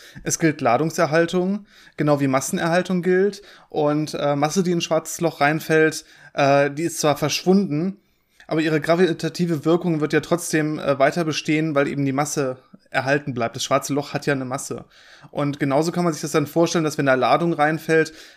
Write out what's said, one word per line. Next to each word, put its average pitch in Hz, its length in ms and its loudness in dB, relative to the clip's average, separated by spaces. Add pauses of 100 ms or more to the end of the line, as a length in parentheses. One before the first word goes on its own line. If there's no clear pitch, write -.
(240)
es - 160 -4
gilt 156 220 0
Ladungserhaltung, 165 1040 0 (320)
genau 147 220 2
wie 139 80 2
Massenerhaltung 170 760 0
gilt. 185 400 0 (280)
Und, 151 440 -2
äh, 143 220 -2
Masse, 151 280 0
die 175 80 0
in 170 60 0
ein 170 40 0
schwarzes - 380 -4
Loch 170 220 -2
reinfällt, 156 640 2 (280)
äh, 143 380 4
die 147 120 -6
ist 165 160 -4
zwar 147 180 2
verschwunden, 180 800 0 (500)
aber 160 140 0
ihre 156 180 2
gravitative 165 840 0
Wirkung 170 360 2
wird 151 120 -2
ja 156 60 4
trotzdem, 156 580 -2
äh, 139 220 -2
weiter 160 260 2
bestehen, 156 480 -2
weil 139 140 2
eben 139 180 -2
die 135 60 0
Masse 131 460 -2 (340)
erhalten 139 420 -2
bleibt. 117 220 -4
Das 127 80 -6
schwarze 139 300 -2
Loch 139 200 -4
hat 143 140 -4
ja 147 60 0
eine 131 120 -4
Masse. 127 400 -8 (460)
Und 143 280 -4
genauso 147 320 0
kann 175 120 -2
man 175 100 0
sich 147 80 -8
das 156 100 -8
dann 151 140 2
vorstellen, 170 380 2
dass 151 160 -4
wenn 143 80 2
da 131 80 6
Ladung 151 380 2
reinfällt, 156 600 0 (240)